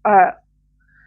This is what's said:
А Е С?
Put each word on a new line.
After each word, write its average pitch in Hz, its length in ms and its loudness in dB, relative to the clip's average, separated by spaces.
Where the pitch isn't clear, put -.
А 208 60 -4
Е 190 200 2
С? - 60 -14